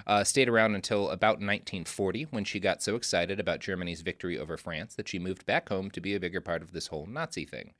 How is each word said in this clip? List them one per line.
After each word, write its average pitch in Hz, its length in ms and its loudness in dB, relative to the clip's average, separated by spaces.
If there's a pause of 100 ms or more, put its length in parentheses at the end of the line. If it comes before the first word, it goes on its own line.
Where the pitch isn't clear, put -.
Uh, 101 160 6
stayed 131 240 6
around 110 280 6
until 101 340 2
about 98 320 4
nineteen 101 420 -2
forty 101 400 -2
when 120 220 -4
she - 140 -2
got 95 220 2
so 104 140 0
excited 95 420 0
about 87 220 0
Germany's 87 420 -4
victory 87 380 -4
over 80 160 -6
France 78 400 -8
that - 140 -8
she 95 100 -4
moved 92 260 -4
back 120 220 0
home 98 240 -2
to - 80 -8
be 95 160 -2
a 98 60 0
bigger 90 180 -2
part 82 220 -2
of 82 100 -18
this 85 160 -6
whole 76 200 -6
Nazi 123 360 -6
thing. - 360 -12